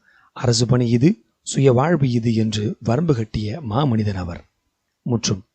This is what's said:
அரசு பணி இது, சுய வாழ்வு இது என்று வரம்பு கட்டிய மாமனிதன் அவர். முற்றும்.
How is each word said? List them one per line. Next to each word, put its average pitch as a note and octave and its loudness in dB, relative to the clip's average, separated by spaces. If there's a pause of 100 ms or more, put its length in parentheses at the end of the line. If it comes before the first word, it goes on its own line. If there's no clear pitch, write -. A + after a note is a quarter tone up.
(340)
அரசு A#2+ 0
பணி B2 2
இது, C3 2 (200)
சுய C3+ 2
வாழ்வு C#3 2
இது A#2 0
என்று A2 -2
வரம்பு B2+ 0
கட்டிய A2 -6
மாமனிதன் A2 0
அவர். F2 -10 (520)
முற்றும். A2 -4 (120)